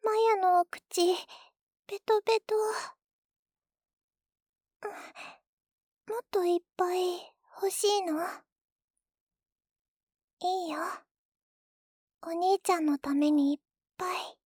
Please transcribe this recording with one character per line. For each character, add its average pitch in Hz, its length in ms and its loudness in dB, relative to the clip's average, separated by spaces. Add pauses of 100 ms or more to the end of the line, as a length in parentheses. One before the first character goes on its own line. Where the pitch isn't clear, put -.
ま 427 80 0 (240)
ゆ 392 40 -2
の 359 220 4
お 349 40 2
口、 - 500 0 (720)
ベ 403 180 -10
ト 427 160 2
ベ 453 200 2
ト。 - 120 -6 (2250)
う 427 40 -8
ん、 403 40 -8 (1200)
も 466 60 -4
っ - 100 -10
と 359 160 0
い 349 120 2
っ - 20 2 (180)
ぱ 359 180 0
い 370 40 0 (560)
欲 392 160 -2
し 427 140 -4
い 403 180 2
の？ 320 180 -4 (2250)
い 359 280 -4
い - 20 -8
よ。 302 80 -8 (1400)
お 330 80 -12
兄 359 300 2
ち - 100 -4
ゃ 359 80 6
ん 320 80 0
の 285 140 2
た 277 160 -2
め 294 160 4
に 285 220 4
い - 20 0
っ - 40 -20 (380)
ぱ 370 160 -6
い - 320 -10